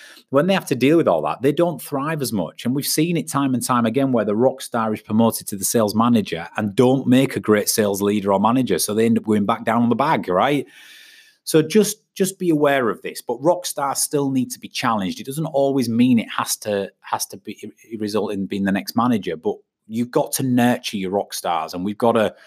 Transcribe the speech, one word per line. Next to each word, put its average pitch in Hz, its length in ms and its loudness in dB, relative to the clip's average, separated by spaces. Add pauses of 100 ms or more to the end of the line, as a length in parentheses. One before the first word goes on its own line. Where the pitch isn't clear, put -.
(300)
When 143 180 2
they 196 60 2
have - 140 -2
to 147 80 -2
deal 135 220 4
with 135 100 2
all 82 160 4
that, 76 180 -4
they 135 100 2
don't 160 300 0
thrive 143 400 -6
as 117 100 -4
much. 92 340 -6
And 123 100 -2
we've 143 100 -4
seen 165 320 0
it 131 100 -6
time 139 260 0
and 120 120 -2
time 120 200 2
again 131 260 0
where 113 140 2
the 104 100 0
rock 127 260 2
star 113 320 -4
is 107 80 -6
promoted 110 460 2
to 101 100 -8
the 98 80 -4
sales 107 300 0
manager 107 600 0
and 104 200 -4
don't 127 320 4
make 131 280 4
a 101 40 -4
great 104 280 2
sales 101 340 0
leader 101 300 0
or 98 80 4
manager. 110 400 2
So - 140 -4
they 110 120 2
end 113 120 4
up - 80 -4
going 104 200 2
back 117 180 0
down 113 180 2
on 120 80 2
the 233 60 2
bag, 143 320 0
right? 117 400 0 (760)
So 156 180 4
just, 202 340 2 (160)
just 190 240 -2
be 175 140 0
aware 139 400 2
of 82 100 -10
this. - 220 -12
But 123 180 -6
rock 175 240 0
stars 139 380 -4
still 139 260 -2
need 127 220 -2
to - 80 -14
be - 80 -16
challenged. 104 520 -2
It 107 60 -14
doesn't 143 220 -6
always 139 420 0
mean 120 300 4
it - 100 -4
has - 280 -4
to, 98 340 -4 (100)
has - 260 -6
to 101 100 -18
be, 107 360 -14 (240)
result 104 340 -4
in 98 140 -4
being 98 200 -4
the 98 60 2
next 95 240 -4
manager. 113 400 0
But 98 200 -4 (320)
you've 120 240 -4
got 147 220 -2
to 147 100 -4
nurture 123 540 0
your 92 120 -6
rock 98 240 -4
stars. 82 400 -4
And 90 100 -8
we've 104 140 -6
got 117 140 4
to, 107 240 0 (120)